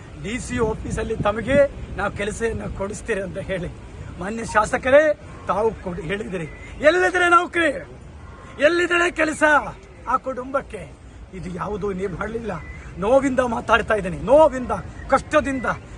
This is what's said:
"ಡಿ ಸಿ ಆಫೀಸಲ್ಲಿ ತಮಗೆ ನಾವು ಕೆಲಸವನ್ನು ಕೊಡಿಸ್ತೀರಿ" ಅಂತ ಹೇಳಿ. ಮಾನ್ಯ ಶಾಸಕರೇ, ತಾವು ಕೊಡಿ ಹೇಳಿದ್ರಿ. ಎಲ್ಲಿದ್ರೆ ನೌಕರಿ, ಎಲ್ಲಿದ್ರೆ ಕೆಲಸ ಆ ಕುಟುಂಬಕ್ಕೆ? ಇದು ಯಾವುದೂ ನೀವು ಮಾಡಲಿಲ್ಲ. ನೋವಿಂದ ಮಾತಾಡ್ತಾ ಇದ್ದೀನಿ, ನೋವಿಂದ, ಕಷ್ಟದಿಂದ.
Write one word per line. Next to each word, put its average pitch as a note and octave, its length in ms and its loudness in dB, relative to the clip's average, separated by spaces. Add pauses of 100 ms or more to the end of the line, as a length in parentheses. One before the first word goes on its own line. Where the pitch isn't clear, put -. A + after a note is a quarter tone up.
(240)
"ಡಿ A3+ 160 -4
ಸಿ A#3+ 300 -2
ಆಫೀಸಲ್ಲಿ A3 460 -4
ತಮಗೆ A3+ 720 2 (100)
ನಾವು G3 140 -2
ಕೆಲಸವನ್ನು G#3 680 -4
ಕೊಡಿಸ್ತೀರಿ" G3 440 -4
ಅಂತ F3 160 -8
ಹೇಳಿ. F3+ 300 -6 (520)
ಮಾನ್ಯ A3 260 -6
ಶಾಸಕರೇ, C4 760 4 (280)
ತಾವು G#3 240 2
ಕೊಡಿ F3+ 300 -8
ಹೇಳಿದ್ರಿ. F#3+ 420 -6 (380)
ಎಲ್ಲಿದ್ರೆ F4+ 480 4
ನೌಕರಿ, E4+ 580 2 (760)
ಎಲ್ಲಿದ್ರೆ F4 480 4
ಕೆಲಸ D#4 320 0 (640)
ಆ B3+ 100 2
ಕುಟುಂಬಕ್ಕೆ? B3 760 -6 (420)
ಇದು F3+ 160 -10
ಯಾವುದೂ F#3 440 -6
ನೀವು F#3 220 -6
ಮಾಡಲಿಲ್ಲ. G#3+ 360 -6 (460)
ನೋವಿಂದ B3+ 420 2
ಮಾತಾಡ್ತಾ A#3 540 2
ಇದ್ದೀನಿ, F#3 240 -2
ನೋವಿಂದ, B3+ 540 6 (360)
ಕಷ್ಟದಿಂದ. C4+ 580 0 (320)